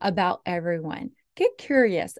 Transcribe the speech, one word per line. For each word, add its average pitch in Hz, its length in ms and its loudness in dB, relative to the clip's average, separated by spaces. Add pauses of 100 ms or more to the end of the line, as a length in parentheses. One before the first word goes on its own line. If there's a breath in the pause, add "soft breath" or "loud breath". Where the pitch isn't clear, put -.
about 185 460 0
everyone. 170 640 -4 (240)
Get - 240 0
curious 220 600 2